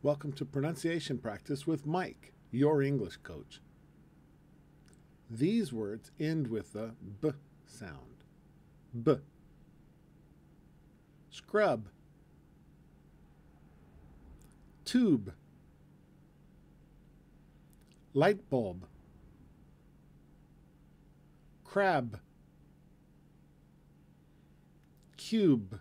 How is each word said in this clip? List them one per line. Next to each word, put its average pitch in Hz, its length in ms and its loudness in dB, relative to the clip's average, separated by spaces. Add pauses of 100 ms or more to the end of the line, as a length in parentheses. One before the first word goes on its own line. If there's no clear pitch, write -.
Welcome 143 320 -2
to 139 120 -8
Pronunciation 147 720 -2
Practice 117 500 -6
with 151 180 -2
Mike, 170 460 -4 (200)
your 143 300 4
English 135 360 -2
coach. - 420 -16 (1700)
These 160 440 0
words 110 440 -6
end 156 300 -2
with 110 240 -6
the 113 240 -8 (260)
B 156 100 0 (340)
sound. 69 580 -18 (800)
B. 143 120 6 (2250)
Scrub. 147 600 2 (3000)
Tube. 147 480 4 (2750)
Light 185 360 2
bulb. 95 360 -2 (2750)
Crab. 160 560 2 (3000)
Cube. 139 640 2